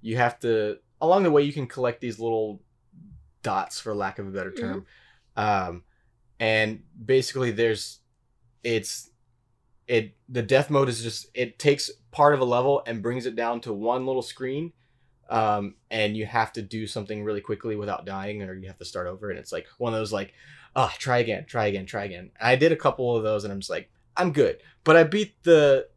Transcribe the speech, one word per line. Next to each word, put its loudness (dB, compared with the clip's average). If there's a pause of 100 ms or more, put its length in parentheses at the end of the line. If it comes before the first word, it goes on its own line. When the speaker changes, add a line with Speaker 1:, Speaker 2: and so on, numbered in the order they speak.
Speaker 1:
you -6
have 0
to, 0 (220)
along 4
the 4
way, 8
you 0
can -6
collect -4
these -8
little -4 (800)
dots, -4
for -6
lack -6
of -10
a -12
better -6
Speaker 2:
Mm-hmm. -12
Speaker 1:
term. -8 (500)
Um, -2 (540)
and 0 (200)
basically 0
there's, -2 (640)
it's, -4 (800)
it, 0 (140)
the -4
death 2
mode 4
is -6
just, -8
it -4
takes 2 (200)
part 6
of 0
a 2
level 2
and -6
brings -4
it -6
down -4
to -8
one -2
little -2
screen. -8 (580)
Um, -2 (140)
and -2
you -6
have -2
to -8
do -8
something -8
really -4
quickly -6
without -6
dying, -8
or -10
you -14
have -18
to -16
start -8
over. -10
And -8
it's, -14
like, -8 (120)
one -2
of 0
those, -4
like, -4 (420)
"Ah, 2
try 0
again, 0
try -2
again, -2
try -6
again." -12 (100)
I 6
did 6
a 0
couple 0
of 0
those 0
and -8
I'm -8
just -10
like, -6 (260)
"I'm 2
good." 4 (260)
But 8
I 10
beat -4
the 8 (100)